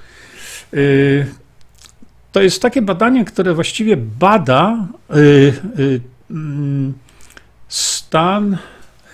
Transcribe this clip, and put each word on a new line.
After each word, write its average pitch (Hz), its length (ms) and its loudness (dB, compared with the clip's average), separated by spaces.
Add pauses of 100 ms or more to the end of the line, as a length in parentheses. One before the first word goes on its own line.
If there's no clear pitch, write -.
(720)
Y, 139 520 2 (1040)
to 196 100 0
jest 185 200 0
takie 247 200 0
badanie, 214 440 0
które 180 280 -2
właściwie 175 440 -2
bada, 165 920 0 (280)
y, - 20 6 (600)
y, 135 220 -2 (300)
mm, 143 640 -6 (760)
stan, 190 880 -2 (560)